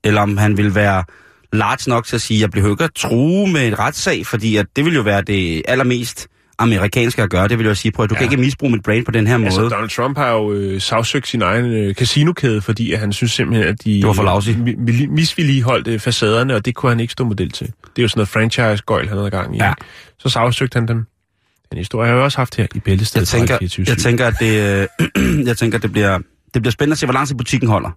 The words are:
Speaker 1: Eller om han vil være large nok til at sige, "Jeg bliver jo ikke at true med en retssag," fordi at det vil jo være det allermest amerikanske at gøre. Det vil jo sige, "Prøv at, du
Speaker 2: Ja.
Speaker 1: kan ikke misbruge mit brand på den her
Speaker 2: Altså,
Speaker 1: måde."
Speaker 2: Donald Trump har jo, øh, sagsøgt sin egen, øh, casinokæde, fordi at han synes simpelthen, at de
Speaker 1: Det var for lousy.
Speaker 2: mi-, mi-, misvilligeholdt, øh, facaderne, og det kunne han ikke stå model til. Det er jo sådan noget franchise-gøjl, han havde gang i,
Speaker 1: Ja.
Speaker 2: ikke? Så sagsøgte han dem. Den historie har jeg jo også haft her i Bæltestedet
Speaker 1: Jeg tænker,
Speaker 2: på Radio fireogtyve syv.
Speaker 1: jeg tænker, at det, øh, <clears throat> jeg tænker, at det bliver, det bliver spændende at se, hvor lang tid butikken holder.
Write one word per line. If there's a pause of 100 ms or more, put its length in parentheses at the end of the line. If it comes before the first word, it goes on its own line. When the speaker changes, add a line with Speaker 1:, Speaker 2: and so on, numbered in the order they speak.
Speaker 1:
Eller
om
han
vil
være (500)
large
nok
til
at
sige,
"Jeg
bliver
jo
ikke
at
true
med
en
retssag,"
fordi
at (100)
det
vil
jo
være
det
allermest (300)
amerikanske
at
gøre.
Det
vil
jo
sige,
"Prøv
at,
du
Speaker 2:
Ja.
Speaker 1:
kan
ikke
misbruge
mit
brand
på
den
her
Speaker 2:
Altså,
Speaker 1:
måde."
Speaker 2:
Donald
Trump
har
jo,
øh,
sagsøgt
sin
egen,
øh,
casinokæde,
fordi
at
han
synes
simpelthen,
at
de
Speaker 1:
Det
var
for
lousy.
Speaker 2:
mi-,
mi-,
misvilligeholdt,
øh,
facaderne,
og
det
kunne
han
ikke
stå
model
til.
Det (240)
er
jo
sådan
noget
franchise-gøjl,
han
havde
gang
i,
Speaker 1:
Ja.
Speaker 2:
ikke? (380)
Så
sagsøgte
han
dem. (680)
Den
historie
har
jeg
jo
også
haft
her
i
Bæltestedet (120)
Speaker 1:
Jeg
tænker,
Speaker 2:
på
Radio
fireogtyve
syv.
Speaker 1:
jeg
tænker,
at
det, (300)
øh,
<clears throat>
jeg
tænker,
at
det
bliver, (360)
det
bliver
spændende
at
se,
hvor
lang
tid
butikken
holder.